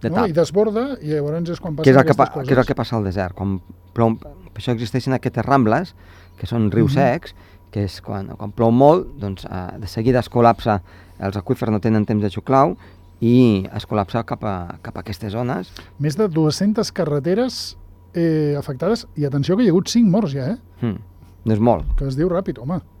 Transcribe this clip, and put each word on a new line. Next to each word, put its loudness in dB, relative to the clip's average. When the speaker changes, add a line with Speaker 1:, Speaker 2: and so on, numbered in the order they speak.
Speaker 1:
de -2
Speaker 2:
no? -2
Speaker 1:
tap. 2
Speaker 2:
I -4
desborda, 0
i -10
llavors -2
és -6
quan -8
Speaker 1:
Que 4
és 10
Speaker 2:
passen 8
Speaker 1:
el 8
que 4
Speaker 2:
aquestes 2
Speaker 1:
pa-, 4
que -6
és -2
el 4
Speaker 2:
coses. 4
Speaker 1:
que -2
passa -4
al 0
desert. -4
Quan -4
plou, 2
per -18
això -2
existeixen -4
aquestes -2
rambles, 2
que -12
són 0
rius 4
Speaker 2:
Mhm. 4
Speaker 1:
secs, 0
que -4
és -8
quan, -10
quan -10
plou 2
molt, 6
doncs, -8
eh, -10
de -10
seguida 0
es -4
col·lapsa, 2
els -4
aqüífers -4
no 0
tenen 2
temps 0
de 0
xuclar, 0
i 4
es -8
col·lapsa -2
cap -8
a, -8
cap -14
a -12
aquestes -10
zones. -6
Speaker 2:
Més -2
de 0
dues-centes 0
carreteres, -4
eh, 0
afectades, -4
i -4
atenció 0
que 2
hi 4
ha 6
hagut 4
cinc 4
morts 2
ja, -4
eh? -8
Speaker 1:
Mm. -2
No 2
és 2
molt. 2
Speaker 2:
Que 0
es -4
diu 0
ràpid, -4
home. -6